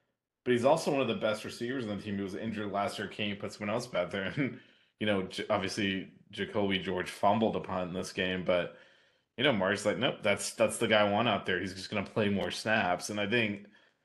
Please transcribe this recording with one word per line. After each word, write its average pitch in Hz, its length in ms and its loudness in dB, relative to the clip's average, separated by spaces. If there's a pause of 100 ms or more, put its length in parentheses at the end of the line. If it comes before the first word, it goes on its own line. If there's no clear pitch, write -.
(440)
But 127 80 2
he's 117 140 4
also 156 260 4
one 139 100 2
of 123 60 2
the 110 80 0
best 107 300 -2
receivers 120 420 -6
on 104 100 -4
the 92 60 -8
team. 101 140 -4
He 101 60 -2
was 95 120 -6
injured 101 360 -4
last 98 280 0
year. 101 80 -4
Can 104 220 -4
you 101 60 -4
put 101 180 -8
someone 104 200 -4
else 123 140 -2
back 87 240 -2
there? 95 220 -4
<laughs> - 20 -
And, 135 240 -2 (400)
you 107 80 0
know, 98 160 2
J-, - 260 -6
obviously, 98 640 0 (200)
Jacoby 101 480 0
George 90 300 -4
fumbled 104 460 2
a 92 60 0
punt 92 280 -4
in 82 40 -8
this 90 180 -6
game, 92 340 -2
but, 87 320 2 (600)
you 120 60 0
know, 143 100 6
Mark's 98 320 2
like, 104 120 2
"Nope, 135 240 0
that's, 101 320 0
that's 110 240 2
the 117 100 0
guy 107 140 6
I 104 80 6
want 104 180 4
out 98 180 0
there. 92 140 0
He's 92 140 -4
just 95 160 -10
gonna 101 160 -2
play 104 240 0
more 92 220 0
snaps." 101 580 0
And 104 100 -4
I 104 80 0
think 104 380 0 (400)